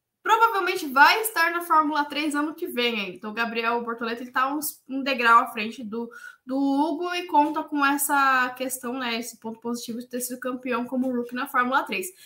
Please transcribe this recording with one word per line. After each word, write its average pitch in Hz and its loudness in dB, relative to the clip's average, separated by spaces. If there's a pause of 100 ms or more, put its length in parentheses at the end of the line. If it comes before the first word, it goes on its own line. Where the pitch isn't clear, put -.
(240)
provavelmente 392 2
vai 302 6
estar 339 2
na 339 -2
Fórmula 311 2
três 294 -2
ano 302 -2
que 349 -6
vem 240 0
ainda. 185 -6
Então, 214 -10
o 208 -10
Gabriel 233 -2
Bortoleto, 233 -6
ele 247 -12
tá 269 0
uns, 294 -6
um 262 -4
degrau 240 6
à - -4
frente 233 -6
do, 226 -8 (340)
do 262 -4
Hugo 294 0
e 349 -4
conta 311 2
com 294 0
essa 277 2
questão, 254 -6
né, 233 -2
esse 240 -10
ponto 226 -10
positivo 233 -6
de 240 -12
ter 247 -8
sido 247 -8
campeão 254 -4
como 254 -2
rookie 240 -4
na 254 -2
Fórmula 262 2
três. 190 -6 (180)